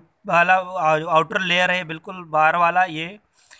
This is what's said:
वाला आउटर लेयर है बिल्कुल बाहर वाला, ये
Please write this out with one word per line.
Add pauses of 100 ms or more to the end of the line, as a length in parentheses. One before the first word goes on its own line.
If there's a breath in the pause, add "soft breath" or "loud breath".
(260)
वाला (560)
आउटर
लेयर
है
बिल्कुल
बाहर
वाला,
ये (420 loud breath)